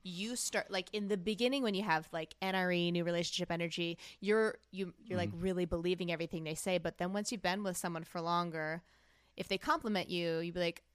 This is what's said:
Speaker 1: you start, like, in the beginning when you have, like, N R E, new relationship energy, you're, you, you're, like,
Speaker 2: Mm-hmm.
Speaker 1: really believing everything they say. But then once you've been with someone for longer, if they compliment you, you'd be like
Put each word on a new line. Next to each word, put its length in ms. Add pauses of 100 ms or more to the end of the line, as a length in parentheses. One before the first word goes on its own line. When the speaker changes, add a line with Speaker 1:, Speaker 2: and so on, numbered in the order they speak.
Speaker 1:
you 320
start, 360
like, 220
in 160
the 80
beginning 460
when 100
you 100
have, 300
like, 280
N 140
R 160
E, 200
new 120
relationship 480
energy, 460 (220)
you're, 380 (140)
you, 220 (100)
you're, 140
like, 140
Speaker 2:
Mm-hmm. 100
Speaker 1:
really 240
believing 460
everything 320
they 120
say. 220
But 220
then 140
once 180
you've 100
been 220
with 140
someone 260
for 180
longer, 600 (520)
if 120
they 100
compliment 520
you, 300
you'd 140
be 60
like 240 (120)